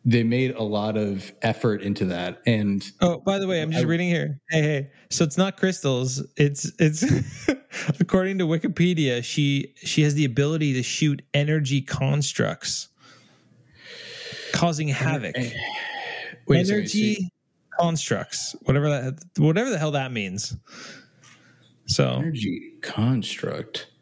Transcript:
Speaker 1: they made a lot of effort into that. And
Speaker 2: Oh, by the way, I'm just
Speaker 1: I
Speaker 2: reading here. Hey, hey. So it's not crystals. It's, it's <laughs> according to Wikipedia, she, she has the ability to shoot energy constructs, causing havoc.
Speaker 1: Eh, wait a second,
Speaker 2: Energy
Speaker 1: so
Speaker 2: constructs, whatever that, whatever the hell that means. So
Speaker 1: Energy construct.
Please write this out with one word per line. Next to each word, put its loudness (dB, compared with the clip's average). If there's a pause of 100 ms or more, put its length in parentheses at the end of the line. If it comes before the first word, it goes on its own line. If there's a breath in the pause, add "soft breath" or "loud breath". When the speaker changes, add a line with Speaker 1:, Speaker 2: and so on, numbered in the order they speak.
Speaker 1:
they 6
made 2
a -4
lot 0
of -2 (100)
effort 0
into 0
that. -4
And 2 (180)
Speaker 2:
Oh, 2
by 0
the -2
way, 0
I'm -2
just 2
Speaker 1:
I 0
Speaker 2:
reading 2
here. -2 (100)
Hey, 2
hey. 0 (200 soft breath)
So 2
it's 0
not 2
crystals. 0 (140)
It's, 2
it's 4
<laughs> -2
according 2
to 2
Wikipedia, 2
she, 0
she 0
has 4
the 4
ability 0
to 0
shoot 0 (120)
energy 2
constructs, -2 (1700 loud breath)
causing 0
havoc. -2
Speaker 1:
Eh, -4 (960 loud breath)
wait 6
a 2
second, 2
Speaker 2:
Energy 0
Speaker 1:
so -6 (580)
Speaker 2:
constructs, -2
whatever 2
that, -2 (180)
whatever 4
the 0
hell -2
that -2
means. -6 (1300 loud breath)
So 2
Speaker 1:
Energy -4
construct. -2 (140)